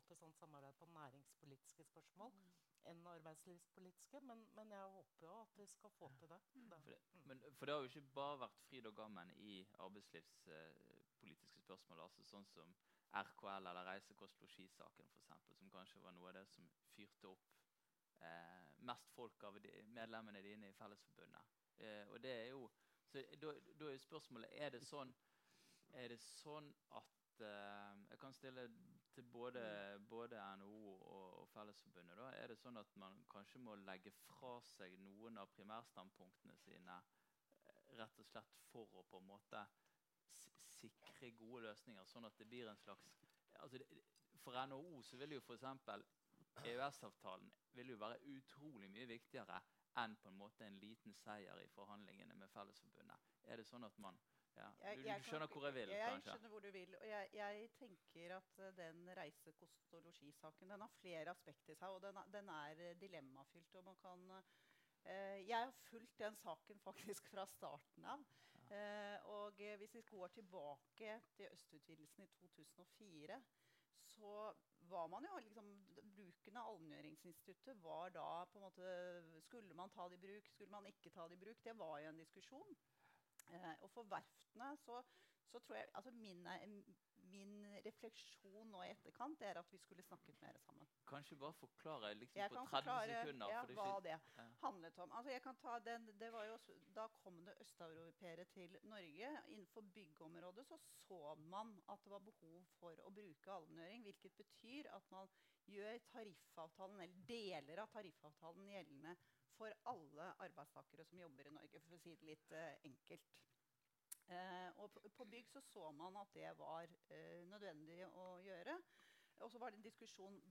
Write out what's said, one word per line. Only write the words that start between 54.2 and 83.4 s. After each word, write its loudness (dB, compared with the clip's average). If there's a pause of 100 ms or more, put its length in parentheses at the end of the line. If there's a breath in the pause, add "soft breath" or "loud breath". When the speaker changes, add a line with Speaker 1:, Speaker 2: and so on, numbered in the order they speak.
Speaker 3:
ja, -4 (140)
Speaker 2:
Jeg, 2
Speaker 3:
du, -2
du 2
Speaker 2:
jeg 8
kan 2
Speaker 3:
skjønner 6
hvor 2
jeg 8
vil, 6
Speaker 2:
jeg 8
Speaker 3:
kanskje? 2
Speaker 2:
skjønner -2
hvor -4
du -4
vil, -4
og -4
jeg, 4
jeg 4
tenker -4
at, -6
eh, -2
den -2
reise-, -4
kost- -18
og -10
losjisaken, -8
den 0
har -2
flere 2
aspekter -6
i -4
seg, 2
og 0
den 0
er, -4
den 0
er, 2
eh, -2
dilemmafylt, -6
og -6
man -8
kan, -6 (760 loud breath)
eh, 4
jeg 12
har 10 (180)
fulgt -6
den 6
saken -2
<laughs> 0
faktisk 0
fra 4
starten -2
av. 2 (280 loud breath)
Speaker 3:
Ja. -4
Speaker 2:
Eh, 4
og, 2
eh, 2
hvis -4
vi -4
går 0
tilbake -2 (140)
til -4
østutvidelsen -10
i -10
to -18
tusen -12
og -12
fire, -2 (640 loud breath)
så 2 (360)
var 8
man 2
jo 2
liksom, -4 (440)
bruken -8
av 2
allmenngjøringsinstituttet -4
var 4
da 4
på -8
en -4
måte, 0
skulle -6
man -2
ta 0
det -6
i -8
bruk, -6
skulle -10
man -2
ikke -10
ta 0
det -6
i -6
bruk? -6
Det 0
var 4
jo 2
en 0
diskusjon. -6 (720 loud breath)